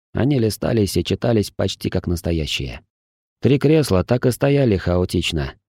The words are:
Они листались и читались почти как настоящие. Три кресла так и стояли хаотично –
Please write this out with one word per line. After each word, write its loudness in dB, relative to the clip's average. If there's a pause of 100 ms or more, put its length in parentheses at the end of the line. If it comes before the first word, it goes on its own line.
(120)
Они 0
листались 0
и 0
читались 0
почти -6
как -4
настоящие. -4 (580)
Три 2
кресла 2
так 0
и 2
стояли 2
хаотично – -2 (140)